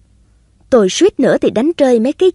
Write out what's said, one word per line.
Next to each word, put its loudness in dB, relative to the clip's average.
Tôi 2
suýt -2
nữa 2
thì -2
đánh -2
rơi 0
mấy -2
cái 0